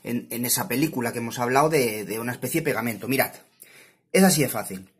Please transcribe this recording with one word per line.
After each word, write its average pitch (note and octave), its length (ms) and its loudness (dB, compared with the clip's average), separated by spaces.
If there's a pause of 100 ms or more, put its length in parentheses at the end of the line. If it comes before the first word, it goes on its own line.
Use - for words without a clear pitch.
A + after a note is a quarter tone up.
en, A#2+ 280 -6
en A#2+ 140 -4
esa A#2 220 -2
película B2 460 -2
que A#2+ 60 -6
hemos A#2 200 -8
hablado C3 300 4
de, A#2 340 0
de G#2 160 -6
una A#2+ 140 -4
especie B2+ 260 -2
de D#3 60 -4
pegamento. A2+ 420 -2
Mirad, B2+ 240 0 (800)
es F#3+ 120 6
así D#3+ 180 6
de B2 80 2
fácil. F#2+ 400 -8 (100)